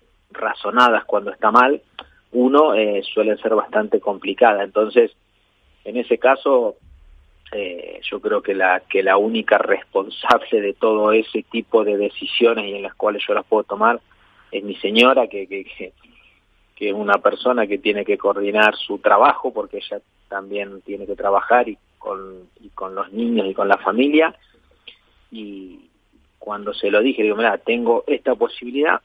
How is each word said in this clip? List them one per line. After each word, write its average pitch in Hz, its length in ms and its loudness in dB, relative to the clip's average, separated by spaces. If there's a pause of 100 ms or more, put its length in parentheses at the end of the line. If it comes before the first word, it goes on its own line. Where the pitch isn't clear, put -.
(320)
razonadas 113 760 2
cuando 101 260 -2
está 127 200 0
mal, 127 300 4 (500)
uno, 131 440 4
eh, 104 260 0 (100)
suelen 107 280 0
ser 110 160 0
bastante 107 440 0
complicadas. 101 640 0
Entonces, 107 480 0 (720)
en 107 140 -10
ese 120 220 -2
caso, 127 560 2 (760)
eh, - 520 -10
yo - 180 -8
creo 104 220 -2
que 101 100 -2
la, 92 280 2
que 98 200 -2
la 95 160 4
única 110 400 2
responsable 104 1040 0
de 101 120 -2
todo 107 380 2
ese 110 320 0
tipo 113 400 0
de 104 140 0
decisiones 104 720 0
y 98 80 -8
en 98 80 -10
las 98 100 -12
cuales 104 340 -2
yo 107 60 0
las 101 120 -2
puedo 107 180 0
tomar - 360 0 (520)
es 101 120 -8
mi 101 120 -8
señora, 120 520 2
que, 98 200 -10
que, 95 180 -10
que, - 280 -16 (840)
que 104 140 -4
es 98 40 -2
una 101 220 0
persona 107 500 0
que 101 140 -4
tiene 104 260 -2
que 101 120 0
coordinar 101 580 0
su - 240 -8
trabajo, 117 520 4
porque 104 260 -8
ella 101 220 -12 (280)
también 98 540 -10
tiene 98 260 -10
que 98 80 -8
trabajar 107 520 2
y 104 100 -10 (200)
con, 95 500 -12 (140)
y 104 80 -20
con 95 240 -12
los 98 180 -8
niños 113 360 -2
y 95 80 -6
con 101 120 0
la 98 100 4
familia. 147 580 2 (960)
Y 101 580 -18 (480)
cuando 104 360 -8
se 101 180 -4
lo 104 100 4
dije, 123 220 0
digo, 107 120 0
"Mirá, 107 220 0
tengo 117 500 0
esta 127 280 -2
posibilidad 131 680 -2